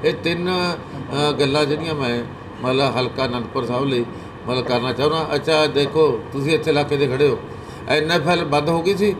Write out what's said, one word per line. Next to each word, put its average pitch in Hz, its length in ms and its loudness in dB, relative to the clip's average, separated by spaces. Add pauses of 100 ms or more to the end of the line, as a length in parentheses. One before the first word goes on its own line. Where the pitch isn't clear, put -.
ਇਹ 160 100 2
ਤਿੰਨ, 170 360 -2
ਅ, 147 800 -2
ਗੱਲਾਂ 143 340 2
ਜਿਹੜੀਆਂ 156 300 -2
ਮੈਂ 120 280 -2 (400)
ਮਤਲਬ 131 360 2
ਹਲਕਾ 127 260 -2
ਅਨੰਦਪੁਰ 123 400 -4
ਸਾਹਿਬ 135 200 0
ਲਈ 123 200 0 (420)
ਮਤਲਬ 123 180 0
ਕਰਨਾ 123 280 0
ਚਾਹੁੰਦਾ। 151 420 2
ਅੱਛਾ 156 300 2
ਦੇਖੋ, 143 540 2 (140)
ਤੁਸੀਂ 139 200 0
ਇੱਥੇ 156 180 2
ਇਲਾਕੇ 143 240 2
'ਤੇ 139 120 2
ਖੜ੍ਹੇ 131 200 4
ਹੋ, 120 100 2 (520)
ਐਨ 156 220 2
ਐਫ 165 160 2
ਐਲ 175 160 2
ਬੰਦ 147 260 2
ਹੋ 165 120 2
ਗਈ 185 120 2
ਸੀ 196 260 2